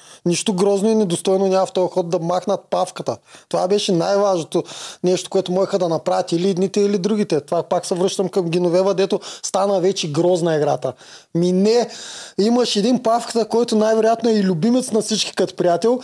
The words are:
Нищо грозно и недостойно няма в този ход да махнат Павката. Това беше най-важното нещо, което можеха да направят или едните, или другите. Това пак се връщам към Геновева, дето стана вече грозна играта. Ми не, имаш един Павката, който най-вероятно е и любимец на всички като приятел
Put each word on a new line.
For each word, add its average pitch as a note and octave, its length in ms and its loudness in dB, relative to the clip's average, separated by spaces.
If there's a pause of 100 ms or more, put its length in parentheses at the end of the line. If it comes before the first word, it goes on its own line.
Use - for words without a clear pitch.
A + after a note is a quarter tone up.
(260)
Нищо F3 280 0
грозно G3+ 360 2
и A3 40 2
недостойно F#3+ 520 0
няма F#3+ 200 2
в - 60 -8
този F3+ 180 0
ход F3+ 200 -2
да F3+ 80 0
махнат F3+ 420 -2 (100)
Павката. F3+ 460 -4 (320)
Това F3 200 0
беше G3+ 240 0
най-важното F3+ 680 0 (420)
нещо, F3+ 260 0
което F#3 220 -2
можеха F#3+ 260 0
да F3 100 0
направят F3+ 440 -2
или F3 180 2
едните, F#3+ 300 0
или G3+ 180 2
другите. G3 420 0
Това E3+ 220 -2
пак F3 240 -2
се - 80 -4
връщам F#3 340 0
към F#3+ 160 -2
Геновева, F3+ 500 2
дето F#3 260 0 (220)
стана G3 380 0
вече F#3 320 0
грозна E3+ 440 2
играта. C#3 360 -2 (420)
Ми F3 180 0
не, A3 360 2 (500)
имаш A#3 380 2
един A#3 260 2
Павката, A#3 420 0
който A#3 320 0
най-вероятно A3 540 2
е A3+ 40 4
и G#3 80 2
любимец F#3+ 480 0
на G#3+ 100 0
всички G#3 340 -4
като F#3 220 -2
приятел F3+ 480 2